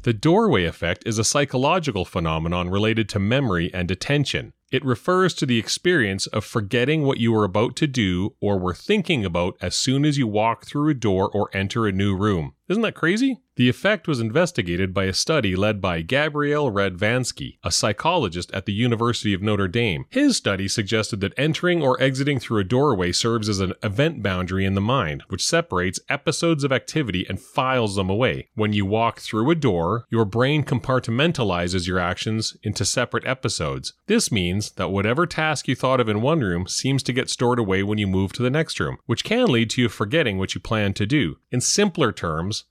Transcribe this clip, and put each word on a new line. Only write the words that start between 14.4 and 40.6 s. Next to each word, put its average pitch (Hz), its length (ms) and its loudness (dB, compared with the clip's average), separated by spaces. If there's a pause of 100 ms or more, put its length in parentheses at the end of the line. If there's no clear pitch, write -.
by 95 120 0
a 95 80 0
study 113 420 0
led 101 260 0
by 90 220 -2
Gabriel 147 680 0
Radvansky, 98 920 -2
a 87 80 -4
psychologist 107 800 0
at 98 160 -6
the 107 60 -2
University 113 600 0
of 92 80 0
Notre 98 280 0
Dame. 87 420 -2
His 277 260 4
study 98 300 -2
suggested 107 540 -2
that 98 180 -2
entering 165 420 0
or 127 220 2
exiting 135 380 0
through 113 180 -2
a 101 60 2
doorway 104 480 2
serves 113 360 0
as 101 120 0
an 95 120 0 (120)
event 127 360 0
boundary 92 440 0
in 98 100 2
the 98 60 2
mind, 101 480 0
which - 180 -4
separates 95 600 0
episodes 156 560 0
of 139 80 0
activity 120 560 -2
and 101 120 -4
files 131 540 0
them 95 160 0
away. 98 460 0
When 107 160 0
you 104 120 2
walk 110 360 0
through 113 300 -2
a 175 40 4
door, 110 560 0
your 113 140 2
brain 131 400 0
compartmentalizes 113 1200 0
your 92 140 0
actions 107 640 -4
into 104 200 -2
separate - 420 -2
episodes. 82 680 -4 (160)
This 220 240 2
means 95 400 0
that 90 180 -4
whatever 107 340 0
task 156 440 -2
you 131 80 0
thought 131 240 0
of 113 80 0
in 104 120 0
one 147 200 2
room 90 260 0
seems 131 380 0
to - 80 -2
get 123 180 -2
stored 123 300 2
away 98 240 0
when 107 140 0
you 104 100 2
move 95 240 0
to - 100 -4
the 123 80 2
next 156 300 -2
room, 69 260 -2
which - 180 -2
can 247 220 2
lead 117 240 2
to 127 120 0
you 117 60 4
forgetting 110 480 0
what 95 180 -2
you - 60 -6